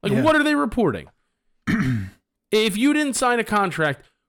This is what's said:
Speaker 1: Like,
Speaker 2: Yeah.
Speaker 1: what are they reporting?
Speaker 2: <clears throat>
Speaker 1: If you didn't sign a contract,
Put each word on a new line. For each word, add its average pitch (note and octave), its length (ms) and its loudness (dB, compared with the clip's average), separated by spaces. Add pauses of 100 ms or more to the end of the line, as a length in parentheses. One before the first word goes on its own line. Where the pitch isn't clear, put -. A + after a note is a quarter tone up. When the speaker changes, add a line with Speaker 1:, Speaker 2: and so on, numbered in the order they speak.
Speaker 1:
Like, G3+ 100 -2
Speaker 2:
Yeah. A3+ 100 2
Speaker 1:
what D#4 140 4
are D4 80 4
they D4+ 100 2
reporting? G#3+ 540 -2 (580)
Speaker 2:
<clears throat> B2 440 -2 (420)
Speaker 1:
If G#3+ 240 0
you C4+ 160 2
didn't D4 220 0
sign A#3+ 260 0
a A3 40 -2
contract, E3 600 -2 (240)